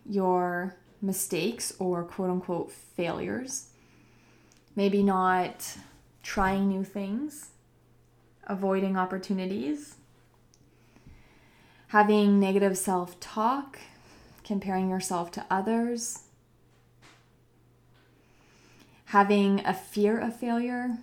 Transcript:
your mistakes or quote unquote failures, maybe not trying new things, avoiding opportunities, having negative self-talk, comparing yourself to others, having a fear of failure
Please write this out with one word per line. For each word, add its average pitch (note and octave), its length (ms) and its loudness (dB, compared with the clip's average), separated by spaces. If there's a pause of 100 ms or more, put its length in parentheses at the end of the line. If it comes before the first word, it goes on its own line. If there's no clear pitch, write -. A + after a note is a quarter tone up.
your F3+ 680 0 (260)
mistakes F#3+ 760 -2
or F3+ 240 -2
quote F3+ 260 -4
unquote F3+ 400 -4
failures, F#3 1000 -6 (1040)
maybe G3+ 260 2
not F#3 720 0 (460)
trying G3 460 0
new F#3+ 160 -2
things, G#3 640 -8 (1000)
avoiding F#3+ 500 0
opportunities, F#3+ 1000 -4 (1900)
having G#3 500 6
negative G3 400 4
self-talk, G#3+ 1000 -4 (640)
comparing F#3+ 440 -2
yourself F#3 440 -4
to - 180 -10
others, A#3 720 -2 (2750)
having G3+ 580 4
a - 80 0
fear G#3 460 0
of A3+ 180 -4
failure A#3+ 680 -4